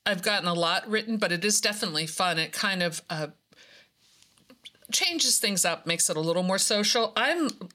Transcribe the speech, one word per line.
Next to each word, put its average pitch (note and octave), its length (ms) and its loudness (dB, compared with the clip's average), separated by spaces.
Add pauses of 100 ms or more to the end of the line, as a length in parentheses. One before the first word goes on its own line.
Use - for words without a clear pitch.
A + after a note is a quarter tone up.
I've G3 180 0
gotten G3+ 240 0
a F3 60 2
lot E3+ 360 0
written, G#3+ 280 0
but G3 140 0
it F3 140 0
is G#3 160 2
definitely F#3 460 -2
fun. E3+ 320 0
It D#3+ 120 -2
kind F#3+ 300 -2
of, E3 280 -2
uh, D#3 180 -4 (1600)
changes E4 460 2
things G3 280 0
up, E3 200 -2
makes E3+ 240 0
it D#3+ 80 -4
a D#3 40 0
little E3+ 220 0
more F#3+ 140 2
social. G#3+ 580 2
I'm C#4+ 340 2 (260)